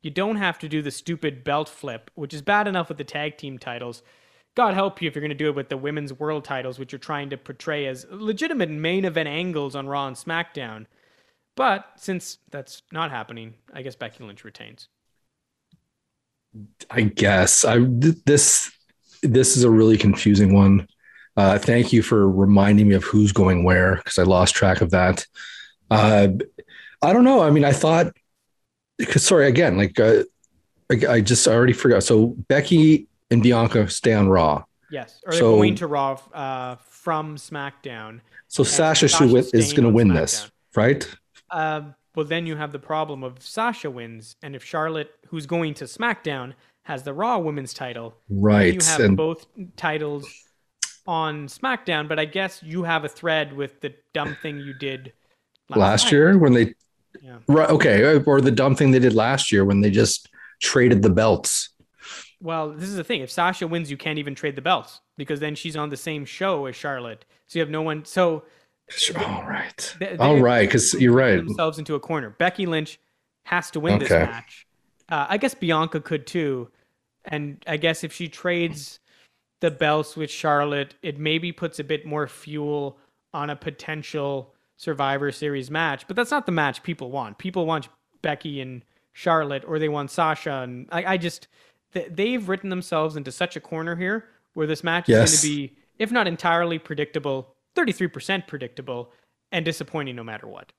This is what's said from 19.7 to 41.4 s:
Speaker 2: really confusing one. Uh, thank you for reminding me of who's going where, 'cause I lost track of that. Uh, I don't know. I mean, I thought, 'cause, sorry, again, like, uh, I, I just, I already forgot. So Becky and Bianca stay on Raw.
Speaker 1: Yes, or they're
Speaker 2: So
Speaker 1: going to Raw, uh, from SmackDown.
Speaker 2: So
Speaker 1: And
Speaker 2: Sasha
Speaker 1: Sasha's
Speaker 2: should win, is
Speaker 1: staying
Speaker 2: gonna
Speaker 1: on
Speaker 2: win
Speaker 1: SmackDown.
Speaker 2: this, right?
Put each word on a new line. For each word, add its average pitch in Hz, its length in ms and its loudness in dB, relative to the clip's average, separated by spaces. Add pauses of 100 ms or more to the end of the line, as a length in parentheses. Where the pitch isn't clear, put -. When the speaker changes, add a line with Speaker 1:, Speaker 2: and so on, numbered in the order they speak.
Speaker 2:
really 110 280 8
confusing 101 560 6
one. 98 340 6 (480)
Uh, 101 220 4
thank 120 340 2
you 113 100 6
for 101 260 4
reminding 101 600 6
me 101 60 6
of 92 100 2
who's 104 280 4
going 92 300 4
where, 92 420 4
'cause - 140 -4
I 92 60 4
lost 90 320 4
track 92 240 2
of 85 100 0
that. 92 340 2 (680)
Uh, 107 380 6 (720)
I 156 120 2
don't 240 120 6
know. 262 160 6
I 156 100 4
mean, 147 140 6
I 143 80 4
thought, 160 400 2 (880)
'cause, - 240 0
sorry, 156 220 4
again, 127 300 4
like, 98 240 0
uh, 110 240 6 (680)
I, 123 180 2
I 120 120 4
just, 113 260 2
I 117 60 4
already 120 220 4
forgot. - 280 4
So 113 260 4 (200)
Becky 156 580 4 (240)
and 117 100 4
Bianca 113 480 4
stay - 260 0
on 101 140 4
Raw. 80 360 4 (260)
Speaker 1:
Yes, 135 340 -14
or 185 80 -14
they're 165 60 0
Speaker 2:
So 117 180 6
Speaker 1:
going - 200 4
to 175 100 -8
Raw, 139 320 -4 (140)
uh, 131 440 -10
from 156 600 -8
SmackDown. 123 840 -14 (280)
Speaker 2:
So - 140 -2
Speaker 1:
And 120 60 4
Speaker 2:
Sasha 160 400 2
Speaker 1:
Sasha's - 80 2
Speaker 2:
should 127 160 6
win, 120 120 6
is - 40 -6
Speaker 1:
staying 113 280 2
Speaker 2:
gonna 120 120 4
Speaker 1:
on 107 60 4
Speaker 2:
win 117 140 6
Speaker 1:
SmackDown. 90 60 6
Speaker 2:
this, - 360 -2 (240)
right? 131 420 0 (360)